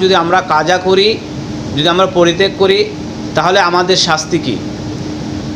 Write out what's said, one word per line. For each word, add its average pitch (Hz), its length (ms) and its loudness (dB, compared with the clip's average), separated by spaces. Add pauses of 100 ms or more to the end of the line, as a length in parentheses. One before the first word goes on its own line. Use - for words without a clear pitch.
যদি 185 140 4
আমরা 175 260 2
কাজা 160 360 2
করি, 190 400 2 (600)
যদি 151 100 0
আমরা 180 180 2
পরিত্যাগ 175 520 2
করি, 196 280 2 (500)
তাহলে 175 240 2
আমাদের 180 360 2
শাস্তি 160 440 0
কী? - 160 -2 (1000)